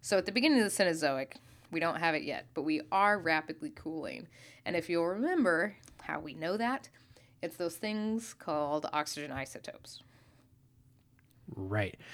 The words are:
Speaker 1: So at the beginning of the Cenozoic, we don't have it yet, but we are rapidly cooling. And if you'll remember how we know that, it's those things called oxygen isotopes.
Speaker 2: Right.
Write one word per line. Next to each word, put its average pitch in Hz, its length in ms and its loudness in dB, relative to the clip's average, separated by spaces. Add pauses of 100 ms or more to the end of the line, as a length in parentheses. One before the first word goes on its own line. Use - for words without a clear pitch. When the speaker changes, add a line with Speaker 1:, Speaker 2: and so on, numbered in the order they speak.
Speaker 1:
So - 160 2
at 185 80 2
the 208 60 -2
beginning 254 280 6
of 214 40 6 (120)
the 196 80 4
Cenozoic, 147 480 2 (400)
we 160 80 -2
don't 165 160 2
have 160 180 2
it 151 80 -2
yet, - 320 -6
but 147 80 -2
we 156 200 0 (100)
are 202 260 6
rapidly 156 520 -2
cooling. 151 580 -8 (360)
And 175 120 -2
if 165 120 0
you'll 170 200 2
remember 208 680 2 (280)
how 147 180 -6
we 151 140 -10
know 165 240 -2
that, 240 300 -2 (540)
it's 170 140 -6
those 170 200 -4
things 220 580 -4
called 151 580 -2
oxygen 147 400 -2
isotopes. - 680 -12 (1500)
Speaker 2:
Right. 95 420 -2 (160)